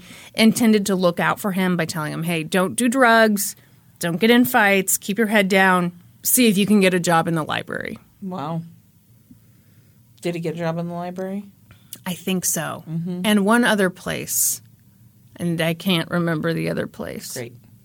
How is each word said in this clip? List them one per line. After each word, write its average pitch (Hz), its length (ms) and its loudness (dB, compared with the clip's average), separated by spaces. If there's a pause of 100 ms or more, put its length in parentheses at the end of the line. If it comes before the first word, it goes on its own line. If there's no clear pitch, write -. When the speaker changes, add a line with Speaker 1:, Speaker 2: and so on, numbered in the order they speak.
(360)
Speaker 1:
and 220 200 6
tended 214 300 4
to 202 100 0
look 180 240 2
out 160 220 0
for 208 100 -2
him 185 240 0
by 165 100 -2
telling 151 280 -6
him, 156 100 -6
"Hey, 165 200 -4
don't 180 320 0
do 247 120 0
drugs, 226 680 4 (440)
don't 170 220 -2
get 220 100 4
in 240 140 6
fights, 196 520 2
keep 196 200 -6
your 226 100 0
head 202 220 2
down, 185 420 4 (320)
see 247 240 2
if 196 100 4
you 202 80 2
can 208 140 4
get 185 140 4
a 185 80 2
job 165 260 2
in 165 80 -2
the 156 80 -2
library." - 540 -6 (240)
Speaker 2:
Wow. 165 400 -8 (1600)
Did 170 140 -4
he 165 60 -8
get 160 140 -6
a - 20 -12
job 165 200 -4
in 170 120 -6
the 175 40 -10
library? 185 520 -8 (600)
Speaker 1:
I 185 80 -4
think 180 320 -4
so. 147 420 -6
Speaker 2:
Mm-hmm. 170 360 -6
Speaker 1:
And 208 220 2
one 233 180 2
other 202 260 2
place. - 720 -6 (760)
And 170 240 -2
I 165 120 0
can't 165 380 -2
remember 165 420 -2
the 165 160 -4
other - 160 -4
place. - 460 -12
Speaker 2:
Great. - 240 -12 (300)